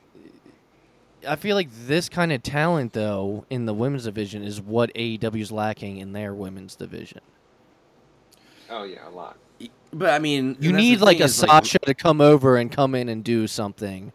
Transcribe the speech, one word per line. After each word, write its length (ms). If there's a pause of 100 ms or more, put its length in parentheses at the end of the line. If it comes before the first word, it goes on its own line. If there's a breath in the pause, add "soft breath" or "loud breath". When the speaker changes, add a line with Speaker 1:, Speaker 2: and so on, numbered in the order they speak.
(1300)
Speaker 1:
I 100
feel 200
like 120 (180)
this 220
kind 240
of 100
talent, 500
though, 580
in 160
the 80
women's 300
division 400
is 160
what 340
A 80
E 160
W 240
is 100
lacking 460
in 140
their 200
women's 440
division. 440 (1500 soft breath)
Speaker 2:
Oh, 140
yeah, 220
a 40
lot. 260 (240)
Speaker 3:
Y-, 80 (240)
but, 180
I 80
mean, 420
Speaker 1:
You 100
Speaker 3:
and 60
that's 60
Speaker 1:
need, 180
Speaker 3:
the 40
Speaker 1:
like, 140
Speaker 3:
thing 40
Speaker 1:
a 40
Speaker 3:
is, 160
like, 80
Speaker 1:
Sasha 300
to 120
come 300
over 340
and 160
come 220
in 160
and 120
do 240
something. 680